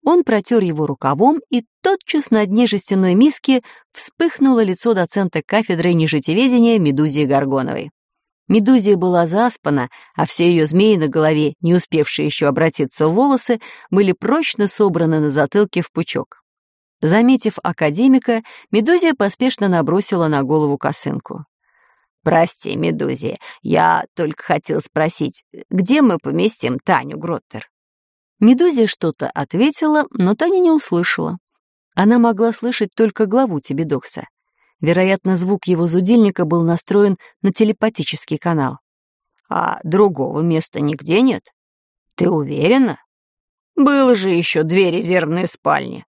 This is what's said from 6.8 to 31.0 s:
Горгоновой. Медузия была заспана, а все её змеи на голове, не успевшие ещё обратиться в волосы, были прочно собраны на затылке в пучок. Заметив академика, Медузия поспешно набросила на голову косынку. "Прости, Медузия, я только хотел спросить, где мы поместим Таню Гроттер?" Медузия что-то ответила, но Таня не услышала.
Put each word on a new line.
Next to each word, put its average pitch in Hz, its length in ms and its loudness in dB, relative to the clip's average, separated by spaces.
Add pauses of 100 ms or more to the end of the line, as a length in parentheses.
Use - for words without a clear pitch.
Горгоновой. 135 680 -2 (580)
Медузия 208 480 4
была 175 280 2
заспана, 160 640 -2 (260)
а 151 100 -2
все 170 240 2
её 165 160 2
змеи 190 320 2
на 156 100 0
голове, 151 540 0
не 175 120 2
успевшие 151 520 -2
ещё 143 240 0
обратиться 156 580 -2
в 160 60 0
волосы, 247 460 0 (300)
были 190 220 2
прочно 226 560 -2
собраны 165 540 0
на 151 80 0
затылке 160 520 0
в - 100 -10
пучок. - 500 -8 (600)
Заметив 220 640 2
академика, 226 800 0 (300)
Медузия 320 420 2
поспешно 208 560 -2
набросила 170 580 0
на 143 160 0
голову 143 340 0
косынку. 143 680 -6 (800)
"Прости, 165 520 0
Медузия, 147 600 -6 (240)
я 165 440 0 (100)
только 160 280 -6
хотел 151 380 -4
спросить, - 640 -4 (260)
где 196 320 0
мы 214 160 2
поместим 151 640 -4
Таню 147 380 -2
Гроттер?" - 520 -12 (760)
Медузия 254 440 4
что-то - 420 -6
ответила, 294 840 -2
но 196 240 0
Таня 359 240 0
не 349 100 4
услышала. 180 680 -2 (580)